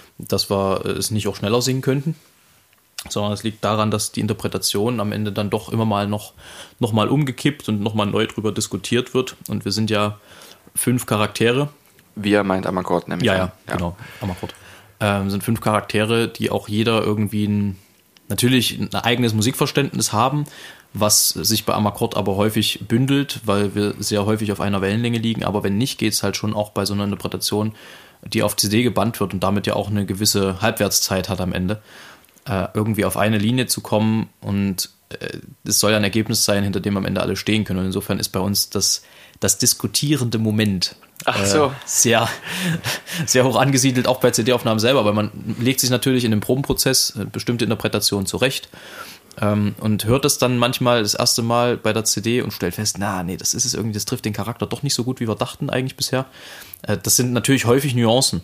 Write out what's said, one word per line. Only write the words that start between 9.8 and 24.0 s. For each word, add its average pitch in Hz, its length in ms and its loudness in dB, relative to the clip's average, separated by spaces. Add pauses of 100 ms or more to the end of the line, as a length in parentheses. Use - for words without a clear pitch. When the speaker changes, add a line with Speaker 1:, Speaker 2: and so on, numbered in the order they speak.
Speaker 1:
ja 104 280 0 (560)
fünf 120 300 0
Charaktere. 117 640 2 (460)
Speaker 2:
Wir 101 280 2
meint 95 220 0
Amakord 90 420 -2
nämlich 87 200 -2
Speaker 1:
Ja, 98 60 4
Speaker 2:
an. 95 60 2
Speaker 1:
ja, 92 120 -2 (160)
Speaker 2:
Ja. - 80 -4
Speaker 1:
genau, 87 220 -4 (220)
Amakord. 90 340 -6 (480)
Ähm, 101 280 2
sind 98 140 -2
fünf 117 160 0
Charaktere, 110 720 2
die 110 220 -4
auch - 180 -4
jeder 110 340 2
irgendwie 107 420 0
ein, 101 320 0 (520)
natürlich 120 500 2
ein 101 160 -4
eigenes 120 380 2
Musikverständnis 127 800 0
haben, 139 320 2 (480)
was 104 380 2
sich - 340 -2
bei - 80 0
Amakord 107 420 0
aber 98 220 0
häufig 107 500 0
bündelt, 135 560 2
weil 101 320 0
wir 104 240 0
sehr 104 260 0